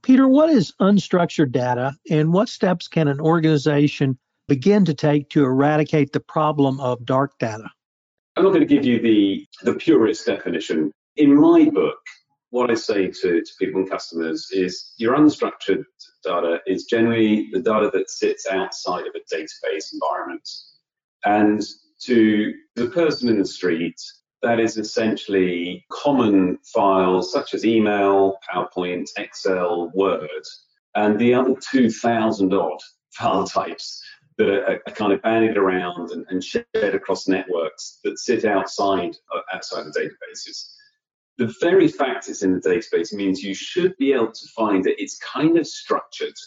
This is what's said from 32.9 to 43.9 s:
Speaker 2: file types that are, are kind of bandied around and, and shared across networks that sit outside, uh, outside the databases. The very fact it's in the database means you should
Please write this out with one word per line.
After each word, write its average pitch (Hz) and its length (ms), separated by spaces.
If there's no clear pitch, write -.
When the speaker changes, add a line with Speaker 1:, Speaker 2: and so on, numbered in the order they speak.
Speaker 2:
file - 380
types - 520
that - 100
are, - 400
are - 60
kind 101 200
of 95 100
bandied 113 340
around 90 540
and, 82 180
and 92 140
shared - 220
across - 520
networks 90 760
that - 160
sit 113 260
outside, 92 680
uh, - 40
outside - 340
the - 140
databases. - 580
The 117 200
very 330 280
fact - 420
it's - 140
in 92 100
the 90 60
database - 540
means 98 280
you 98 140
should 180 420